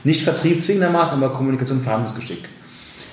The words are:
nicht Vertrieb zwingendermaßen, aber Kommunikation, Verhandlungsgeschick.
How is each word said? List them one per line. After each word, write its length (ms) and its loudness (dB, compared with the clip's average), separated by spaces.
nicht 180 2
Vertrieb 380 2
zwingendermaßen, 600 2
aber 100 2
Kommunikation, 480 0
Verhandlungsgeschick. 680 -4